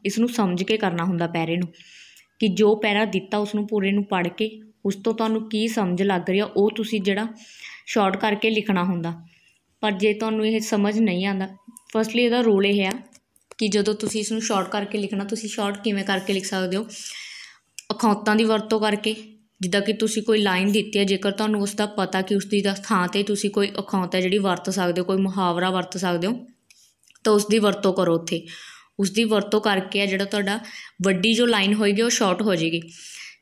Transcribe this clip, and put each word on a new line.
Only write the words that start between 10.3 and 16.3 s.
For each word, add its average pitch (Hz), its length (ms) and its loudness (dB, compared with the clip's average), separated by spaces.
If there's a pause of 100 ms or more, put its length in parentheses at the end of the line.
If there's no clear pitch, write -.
ਇਹ 220 120 2
ਸਮਝ 208 400 0
ਨਹੀਂ 185 260 2
ਆਉਂਦਾ, 190 320 -4 (360)
ਫਸਟਲੀ 226 300 2
ਇਹਦਾ 240 180 4
ਰੂਲ 202 240 4
ਇਹ 202 220 2
ਆ 190 40 -2 (680)
ਕਿ 220 100 0
ਜਦੋਂ 208 280 2
ਤੁਸੀਂ 214 260 -4
ਇਸ 208 100 -4
ਨੂੰ 220 100 -2
ਸ਼ਾਰਟ 196 280 -2
ਕਰਕੇ 202 280 -4
ਲਿਖਣਾ, 196 260 -4
ਤੁਸੀਂ 208 260 -6
ਸ਼ਾਰਟ 202 340 -4
ਕਿਵੇਂ 202 200 -2
ਕਰਕੇ 196 300 -2